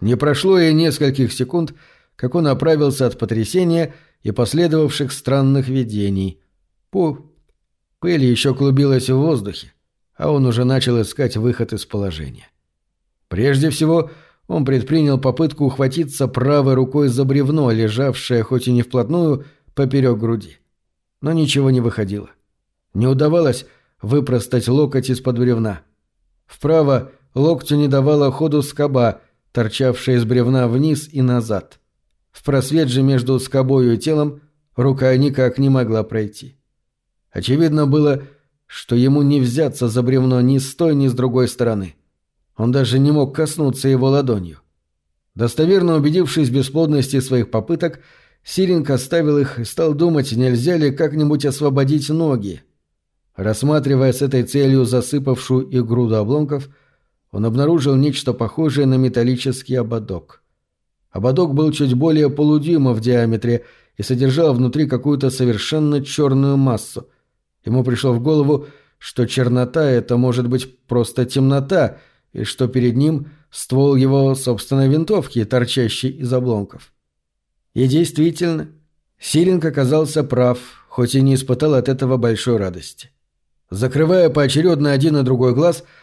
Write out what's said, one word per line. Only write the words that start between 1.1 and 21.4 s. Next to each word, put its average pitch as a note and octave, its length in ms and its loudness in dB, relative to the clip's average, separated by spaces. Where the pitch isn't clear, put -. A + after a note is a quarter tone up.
секунд, D#3 420 -4
как D3 200 -6
он E3+ 120 0
оправился C#3+ 600 0
от A#2+ 120 -4
потрясения E3 760 -2
и A2 100 -4
последовавших D3 800 0
странных C3+ 560 0
видений. G#2 720 -4
Пу-, D#3+ 400 -4
пыль E3 240 2
ещё B2 300 2
клубилась C#3 560 2
в C3 60 2
воздухе, C3 580 -4
а - 140 -2
он C#3 160 2
уже B2 180 0
начал B2+ 360 0
искать A#2+ 360 -4
выход A2+ 380 -2
из G2+ 100 -8
положения. D#2 640 -8
Прежде C3+ 400 2
всего, D#3 420 0
он E3 160 -2
предпринял C3+ 560 0
попытку C#3+ 460 -2
ухватиться C#3 600 -2
правой C3+ 460 0
рукой C3+ 360 2
за B2+ 160 0
бревно, C#3 460 2
лежавшее, A#2 720 0
хоть B2 240 -2
и B2 60 2
не A#2+ 100 4
вплотную, C#3+ 640 -2
поперёк C3 440 0
груди. A2+ 380 -4
Но D3+ 120 -2
ничего C#3+ 380 2